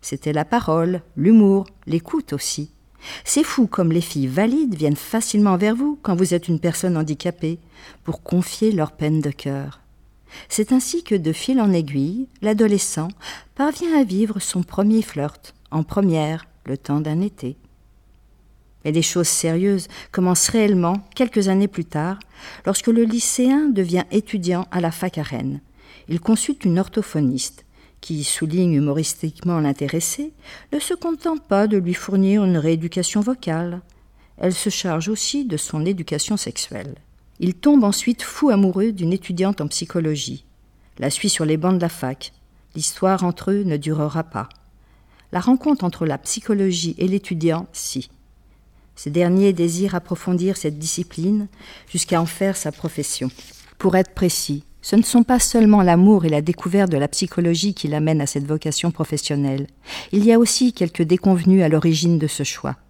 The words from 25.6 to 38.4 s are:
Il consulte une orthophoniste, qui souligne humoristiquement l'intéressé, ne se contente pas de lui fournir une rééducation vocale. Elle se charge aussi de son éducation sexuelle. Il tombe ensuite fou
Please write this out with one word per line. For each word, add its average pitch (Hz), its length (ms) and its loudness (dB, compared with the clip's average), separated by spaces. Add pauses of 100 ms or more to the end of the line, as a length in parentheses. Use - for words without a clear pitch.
Il 170 120 -4
consulte 226 460 0
une 175 140 2
orthophoniste, 147 840 -2 (340)
qui 151 240 -8
souligne 170 500 0
humoristiquement 156 840 -2
l'intéressé, 156 720 -2 (380)
ne 294 80 -2
se 330 140 -4
contente 330 540 -4
pas 202 200 2
de 214 100 2
lui 175 160 -2
fournir 196 500 2
une 185 140 2
rééducation 165 640 -2
vocale. 175 600 -4 (560)
Elle 185 160 -2
se - 160 -4
charge 170 400 -4
aussi 269 360 -4
de 175 120 -4
son 156 280 -4
éducation 175 520 -2
sexuelle. - 580 -8 (440)
Il 180 160 -2
tombe 294 280 4
ensuite 202 380 0
fou - 280 -2